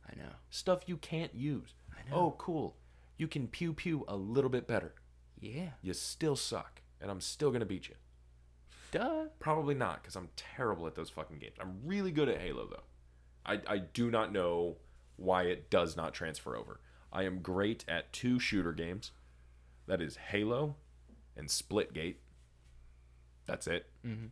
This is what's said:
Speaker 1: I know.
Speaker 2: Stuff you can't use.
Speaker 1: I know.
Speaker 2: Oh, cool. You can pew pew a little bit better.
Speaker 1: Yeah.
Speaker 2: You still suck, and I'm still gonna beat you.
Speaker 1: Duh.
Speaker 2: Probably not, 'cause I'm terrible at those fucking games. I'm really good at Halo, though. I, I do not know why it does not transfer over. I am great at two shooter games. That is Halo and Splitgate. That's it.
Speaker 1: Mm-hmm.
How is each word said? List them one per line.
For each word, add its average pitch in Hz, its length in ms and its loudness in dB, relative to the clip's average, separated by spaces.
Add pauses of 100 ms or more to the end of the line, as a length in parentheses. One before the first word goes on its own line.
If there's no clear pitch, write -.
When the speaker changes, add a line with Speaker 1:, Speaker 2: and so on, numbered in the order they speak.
Speaker 1:
I - 60 -14
know. 69 140 -12 (200)
Speaker 2:
Stuff - 400 0
you 175 80 -2
can't 165 380 -4
use. 127 400 -4 (160)
Speaker 1:
I - 180 -12
know. 139 60 -2
Speaker 2:
Oh, 170 220 6
cool. 156 400 -2 (400)
You 160 100 -2
can 135 200 -2
pew 165 260 -2
pew 151 340 -2
a 101 80 -2
little 117 340 4
bit 123 180 0
better. 90 280 0 (440)
Speaker 1:
Yeah. 147 420 -8
Speaker 2:
You 92 120 -2
still - 420 2
suck, - 460 -4 (180)
and 98 120 -4
I'm 92 100 -4
still - 300 2
gonna 117 140 2
beat 92 240 -4
you. - 60 -16 (960)
Speaker 1:
Duh. 311 360 0 (120)
Speaker 2:
Probably 151 360 2
not, 107 280 0
'cause - 120 -12
I'm 90 200 -8
terrible 98 520 -2
at 78 80 -6
those 82 140 -6
fucking 78 300 -10
games. - 200 -14
I'm 95 260 -8
really 190 260 0
good 147 180 4
at 82 120 2
Halo, 67 260 -4
though. - 160 -10 (600)
I, 104 220 0
I 104 120 2
do 117 300 0
not 110 220 4
know 87 460 2 (400)
why 92 260 6
it 90 260 0
does 85 260 6
not 80 180 -2
transfer 78 420 -6
over. - 240 -10 (320)
I 95 120 0
am 92 180 0
great 98 460 2
at 82 240 -2
two 123 280 4
shooter 90 340 2
games. 85 380 -4 (760)
That 92 160 2
is 76 160 -4
Halo 120 600 0 (600)
and 76 100 -10
Splitgate. - 680 0 (1300)
That's - 220 -6
it. 85 180 -2 (200)
Speaker 1:
Mm-hmm. 113 260 -6